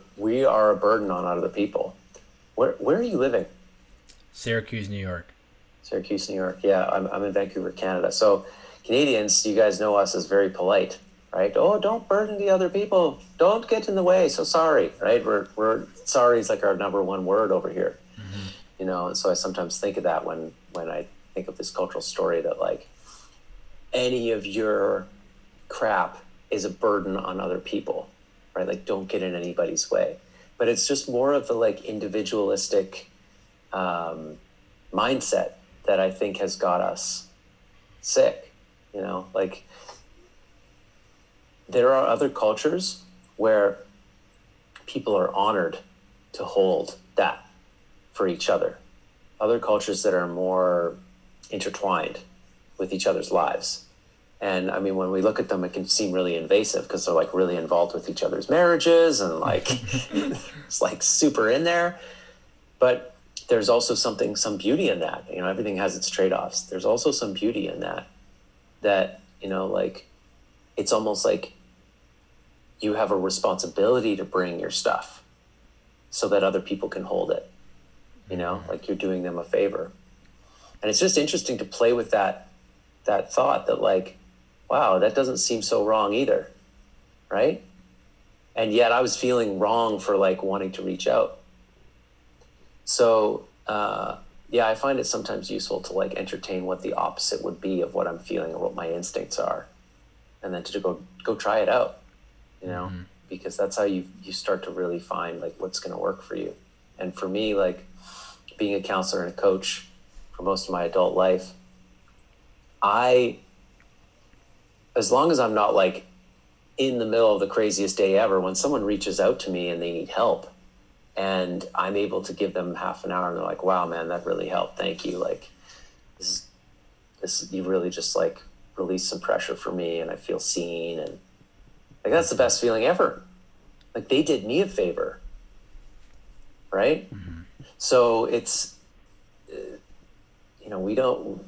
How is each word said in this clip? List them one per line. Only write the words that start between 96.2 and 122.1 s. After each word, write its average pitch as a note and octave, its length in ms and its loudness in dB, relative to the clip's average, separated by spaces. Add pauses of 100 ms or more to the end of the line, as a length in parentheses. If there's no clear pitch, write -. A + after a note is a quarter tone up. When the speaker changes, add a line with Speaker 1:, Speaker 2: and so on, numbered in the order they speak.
Speaker 1:
what F#2 160 -4
the F#2 120 -4
opposite - 480 -2
would - 180 -8
be F#2+ 200 -2
of - 140 -2
what F2+ 120 0
I'm E2+ 120 -6
feeling E2 360 -6
or - 80 -8
what - 120 -4
my E2 160 -6
instincts - 480 -6
are, - 280 -4 (760)
and F#2 120 -8
then F2 100 -6
to - 160 -6
go, F2+ 200 -2 (240)
go A2+ 100 -2
try G#2+ 260 0
it G2 80 2
out, A#2+ 300 2 (640)
you F#2 60 -10
know, F2+ 180 -6
Speaker 2:
Mm-hmm. F2+ 160 -10 (260)
Speaker 1:
because F#2+ 280 -12
that's G2 200 -2
how G#2+ 80 2
you, F#2+ 220 0 (160)
you F#2+ 100 -14
start F#2+ 320 -4
to F2+ 60 -8
really F2 300 -4
find, E2+ 400 -6
like, E2+ 180 -8
what's F#2+ 220 -8
gonna F2 180 -10
work F#2 240 -4
for - 140 -10
you. F2 180 -8 (440)
And F#2 160 -8
for F#2+ 140 -6
me, G#2 260 -2
like, F#2 300 0 (760)
being G2+ 160 0
a G2 60 -2
counselor F#2+ 440 -2
and F2 80 -6
a - 40 -20
coach - 520 0 (440)
for - 100 -14
most F#2 240 -2
of F#2+ 60 -8
my F2 120 -2
adult F2+ 320 2
life, F#2 360 4 (1300)
I, A#2+ 580 4 (1600)
as G#2+ 160 0
long D3 220 4
as C3+ 80 4
I'm A2 140 2
not, G#2 200 4
like, F#2 320 2 (720)
in C3 200 0
the A2+ 80 -2
middle A2+ 280 4
of F#2+ 60 0
the G2+ 60 2
craziest G2+ 500 0
day G2 220 4
ever, G2 220 4
when F#2 140 -2
someone A2+ 300 0
reaches G2 340 -2
out F#2+ 220 2
to G2 100 -6
me F2 200 -2
and E2+ 120 -6
they F2 100 -4
need E2 180 -8
help, - 420 0 (640)
and F#2 580 -2
I'm G2+ 220 -2
able G2 260 -2